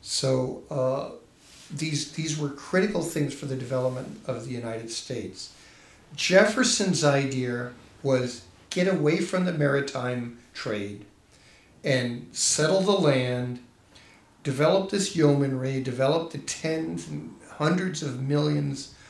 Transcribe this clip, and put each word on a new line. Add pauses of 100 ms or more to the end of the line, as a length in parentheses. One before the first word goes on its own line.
So,
uh, (640)
these,
these
were
critical
things
for
the
development
of
the
United
States. (600)
Jefferson's
idea (320)
was (280)
get
away
from
the
maritime (140)
trade (800)
and
settle
the
land, (840)
develop
this
yeomanry,
develop
the
tens
and (160)
hundreds
of
millions (160)